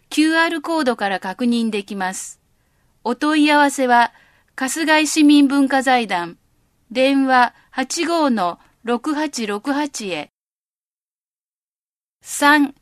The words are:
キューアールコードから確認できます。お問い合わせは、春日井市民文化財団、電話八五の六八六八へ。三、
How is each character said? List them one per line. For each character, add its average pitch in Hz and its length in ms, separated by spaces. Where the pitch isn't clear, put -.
キ - 140
ュ 320 100
ー 330 100
ア 330 40
ー 330 40
ル 330 120
コ 330 160
ー 311 60
ド 240 120
か 202 140
ら 185 100
確 190 240
認 233 240
で 202 160
き 202 100
ま 190 200
す。 - 260
お 240 100
問 302 300
い 302 60
合 294 80
わ 285 120
せ 269 160
は、 240 260
春 285 300
日 311 140
井 311 60
市 302 180
民 294 240
文 277 200
化 269 140
財 247 240
団、 175 320
電 269 360
話 254 280
八 277 360
五 320 240
の 180 280
六 240 320
八 294 320
六 208 260
八 285 360
へ。 156 220
三、 285 600